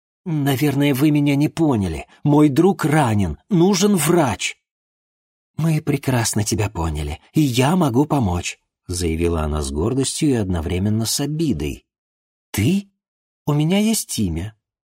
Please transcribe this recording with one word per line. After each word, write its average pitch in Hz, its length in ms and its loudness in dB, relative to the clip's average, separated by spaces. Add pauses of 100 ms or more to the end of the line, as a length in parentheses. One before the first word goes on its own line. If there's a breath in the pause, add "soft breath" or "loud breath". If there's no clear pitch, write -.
(260)
«Наверное, 143 680 0
вы 147 180 2
меня 143 240 2
не 147 140 2
поняли. 113 580 0 (160 soft breath)
Мой 147 260 6
друг 165 360 2
ранен, 110 540 0 (100)
нужен 196 460 4
врач». 151 640 0 (1000)
«Мы 156 240 2
прекрасно 127 600 -2
тебя 104 260 -2
поняли, 76 500 -6 (140)
и 156 80 2
я 135 340 2
могу 147 300 2
помочь», 98 540 -2 (340)
заявила 85 480 -2
она 76 200 -4
с 67 100 -8
гордостью 123 580 -2
и 135 40 2
одновременно 95 720 -2
с - 140 -4
обидой. 143 680 -4 (680)
«Ты? 180 380 0 (560)
У 151 80 0
меня 156 260 2
есть 214 400 -2
имя, 90 360 -4 (380)